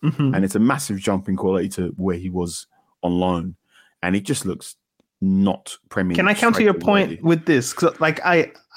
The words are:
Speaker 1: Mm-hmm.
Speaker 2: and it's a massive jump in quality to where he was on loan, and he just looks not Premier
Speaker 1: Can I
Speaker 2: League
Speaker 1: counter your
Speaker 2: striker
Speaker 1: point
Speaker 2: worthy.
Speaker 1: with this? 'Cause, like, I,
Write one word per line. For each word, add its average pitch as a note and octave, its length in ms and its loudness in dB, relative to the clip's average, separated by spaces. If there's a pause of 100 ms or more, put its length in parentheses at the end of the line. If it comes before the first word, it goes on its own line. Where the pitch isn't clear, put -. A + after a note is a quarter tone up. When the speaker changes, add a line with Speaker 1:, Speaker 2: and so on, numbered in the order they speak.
Speaker 1:
Mm-hmm. C#3+ 300 0
Speaker 2:
and G2 120 0
it's F#2+ 100 -4
a G#2+ 60 2
massive B2 400 0
jump F#2+ 280 -2
in F#2+ 60 -2
quality F#2 360 0
to F2+ 260 -4
where F#2 200 -2
he F#2 140 -8
was F2 380 -6 (340)
on F2+ 160 0
loan, F2+ 380 -2 (440)
and F2+ 140 0
he G2+ 60 0
just C3+ 260 -4
looks - 300 -8 (440)
not F#2+ 560 0 (120)
Premier F#2 260 -2
Speaker 1:
Can F#3 140 2
I - 20 4
Speaker 2:
League G#3 80 0
Speaker 1:
counter A#3 240 2
your G#3 120 4
Speaker 2:
striker - 100 -6
Speaker 1:
point G3+ 260 2
Speaker 2:
worthy. E2 120 -10
Speaker 1:
with E3 240 2
this? C3+ 260 2
'Cause, - 260 0
like, D#3+ 260 0
I, F3 280 2 (240)